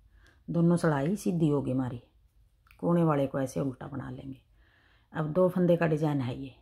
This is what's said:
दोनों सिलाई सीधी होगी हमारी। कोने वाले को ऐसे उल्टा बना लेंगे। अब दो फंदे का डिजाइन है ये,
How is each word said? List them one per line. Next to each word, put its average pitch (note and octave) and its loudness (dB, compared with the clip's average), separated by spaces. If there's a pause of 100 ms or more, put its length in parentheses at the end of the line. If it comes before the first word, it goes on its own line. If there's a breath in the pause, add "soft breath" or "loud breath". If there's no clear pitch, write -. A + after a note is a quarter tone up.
(480 soft breath)
दोनों E3+ 4
सिलाई D#3 0
सीधी E3+ 0
होगी C3+ 0
हमारी। B2+ -4 (760)
कोने E3+ 2
वाले C#3+ 2
को C#3 -4
ऐसे C3+ -4
उल्टा C#3 -6
बना C#3 -10
लेंगे। C3 -14 (720 soft breath)
अब D#3 -4
दो F#3 4
फंदे F3 4
का E3 2
डिजाइन D3+ 0
है B2 -4
ये, C3+ -12 (100)